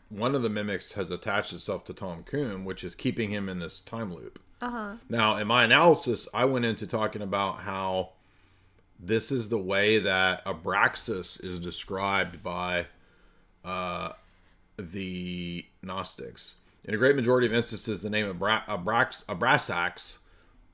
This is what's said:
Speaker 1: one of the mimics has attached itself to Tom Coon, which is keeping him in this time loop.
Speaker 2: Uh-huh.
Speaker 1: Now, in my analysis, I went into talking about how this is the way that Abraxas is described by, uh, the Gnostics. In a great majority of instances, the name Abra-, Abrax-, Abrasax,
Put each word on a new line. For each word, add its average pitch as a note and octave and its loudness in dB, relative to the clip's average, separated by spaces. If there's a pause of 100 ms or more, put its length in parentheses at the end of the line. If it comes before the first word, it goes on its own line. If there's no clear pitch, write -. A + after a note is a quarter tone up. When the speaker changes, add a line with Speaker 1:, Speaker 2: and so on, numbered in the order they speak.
Speaker 1:
one A2+ -2
of C3 0
the A2+ 0
mimics G#2 -4
has F#2+ -4
attached G2+ -2
itself F2+ -6
to F#2 -12
Tom F2 -10
Coon, A2 -4
which F#2+ -8
is F2 -10
keeping A2 -2
him G2+ -4
in F#2 -6
this E2 -8
time A2+ -8
loop. B1 -14 (200)
Speaker 2:
Uh-huh. A#3 -8 (140)
Speaker 1:
Now, A2 4
in G#2 -2
my A#2+ 6
analysis, C3 6
I A#2+ 4
went C3 2
into A2 -2
talking G#2+ -2
about G2 0
how F#2+ -2 (840)
this G#2 0
is A#2+ -2
the A#2 2
way G2+ 4
that F#2 2
Abraxas F#2+ 0
is F2+ -6
described F#2 -2
by, F2 -2 (760)
uh, F2+ -6 (680)
the F2+ -8 (160)
Gnostics. F2+ -10 (300)
In G2+ -4
a - 2
great C3 6
majority B2 4
of G#2+ 0
instances, A2 -2
the G2+ -6
name G#2 0
Abra-, G2 0
Abrax-, G#2+ 0
Abrasax, G2 0 (580)